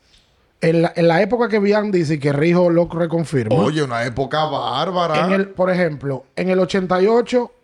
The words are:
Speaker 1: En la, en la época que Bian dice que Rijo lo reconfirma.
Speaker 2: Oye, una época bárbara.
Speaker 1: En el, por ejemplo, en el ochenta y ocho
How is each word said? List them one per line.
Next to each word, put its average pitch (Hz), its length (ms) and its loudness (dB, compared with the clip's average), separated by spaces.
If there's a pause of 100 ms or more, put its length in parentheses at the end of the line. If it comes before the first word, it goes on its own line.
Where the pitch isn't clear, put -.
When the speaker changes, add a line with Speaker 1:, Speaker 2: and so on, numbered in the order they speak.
(600)
Speaker 1:
En 165 220 2
la, 165 120 0
en 170 140 2
la 165 140 4
época 226 260 0
que 208 100 0
Bian 208 320 0
dice 165 280 0
que 143 140 -2
Rijo 175 380 2
lo 170 180 2
reconfirma. 160 680 -2
Speaker 2:
Oye, 156 260 0
una 120 220 -2
época 135 400 -2
bárbara. 156 840 -2
Speaker 1:
En 185 60 0
el, 196 160 0
por 185 220 -2
ejemplo, 147 560 -2 (100)
en 180 140 -2
el 185 80 2
ochenta 185 440 0
y 190 40 4
ocho 240 460 0 (100)